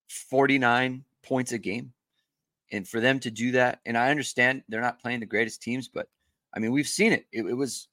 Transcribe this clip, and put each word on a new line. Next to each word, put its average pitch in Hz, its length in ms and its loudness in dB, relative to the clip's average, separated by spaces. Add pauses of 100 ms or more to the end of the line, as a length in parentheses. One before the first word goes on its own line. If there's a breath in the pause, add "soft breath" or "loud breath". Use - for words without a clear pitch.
forty-nine 127 920 2 (200)
points 127 280 -2
a 117 80 -4
game. 120 340 -8 (800)
And 101 160 -6
for 113 120 -4
them 131 200 2
to 123 100 -8
do 113 220 -2
that, 123 340 2
and 117 120 -2
I 123 120 4
understand 131 580 0
they're 110 140 -4
not 120 180 -2
playing 120 200 -4
the 110 60 -8
greatest 110 360 -2
teams, 123 260 -4
but, - 200 -8 (460)
I 110 60 -6
mean, 110 120 -2
we've 139 160 0
seen 202 260 4
it. - 180 -2
It, 107 140 -4
it 104 80 -2
was, 127 400 -6